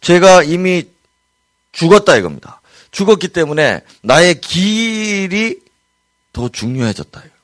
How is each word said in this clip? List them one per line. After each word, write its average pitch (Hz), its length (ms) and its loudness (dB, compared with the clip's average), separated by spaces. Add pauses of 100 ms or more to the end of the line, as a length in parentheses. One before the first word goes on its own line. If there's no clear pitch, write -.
제가 180 400 6
이미 175 460 -4 (840)
죽었다 180 440 2
이겁니다. 85 440 -8 (300)
죽었기 190 380 0
때문에 151 540 -2 (200)
나의 151 380 2
길이 214 1160 -4 (760)
더 120 160 -8
중요해졌다. 117 760 -8 (220)